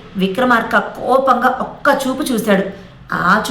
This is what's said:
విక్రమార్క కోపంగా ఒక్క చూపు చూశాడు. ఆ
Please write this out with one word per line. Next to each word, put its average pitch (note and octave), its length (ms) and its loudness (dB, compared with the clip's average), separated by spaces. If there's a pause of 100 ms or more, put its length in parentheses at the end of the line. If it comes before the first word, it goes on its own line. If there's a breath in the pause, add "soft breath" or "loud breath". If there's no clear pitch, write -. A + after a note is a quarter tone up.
(160)
విక్రమార్క A3 640 0
కోపంగా B3 680 0
ఒక్క C4+ 600 -2
చూపు C4 140 -4
చూశాడు. G#3 400 0 (500 loud breath)
ఆ F#3+ 380 2